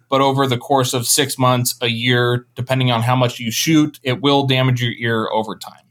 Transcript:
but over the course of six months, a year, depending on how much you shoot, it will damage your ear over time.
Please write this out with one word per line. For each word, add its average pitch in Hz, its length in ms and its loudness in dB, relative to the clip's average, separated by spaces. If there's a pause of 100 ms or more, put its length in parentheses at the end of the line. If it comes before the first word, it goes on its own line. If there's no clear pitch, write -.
but 135 120 2
over 139 280 2
the 123 100 -2
course 127 360 0
of - 120 -2
six 135 320 -2
months, 127 420 2
a 127 60 -2
year, 120 580 0 (120)
depending 131 340 0
on 117 120 2
how 123 120 2
much 127 240 0
you 117 140 -6
shoot, 151 500 0
it 123 180 -2
will 139 280 2
damage 131 340 2
your 120 160 -4
ear 117 300 -2
over 107 280 -4
time. - 240 -18 (100)